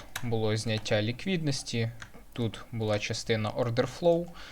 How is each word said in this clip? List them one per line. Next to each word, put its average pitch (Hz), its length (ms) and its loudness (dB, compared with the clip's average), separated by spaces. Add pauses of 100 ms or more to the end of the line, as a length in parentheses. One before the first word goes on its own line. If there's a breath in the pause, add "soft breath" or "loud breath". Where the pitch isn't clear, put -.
(220)
було 110 340 2
зняття 107 460 2
ліквідності, 123 880 0 (420)
тут 113 280 -2 (120)
була 107 260 2
частина 110 520 0
order 120 380 2 (120)
flow, 170 260 6 (260 loud breath)